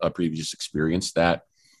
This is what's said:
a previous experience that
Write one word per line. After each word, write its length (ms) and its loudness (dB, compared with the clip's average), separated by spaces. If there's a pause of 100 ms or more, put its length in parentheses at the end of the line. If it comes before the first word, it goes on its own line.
a 100 0
previous 440 -2
experience 580 -2
that 300 2 (380)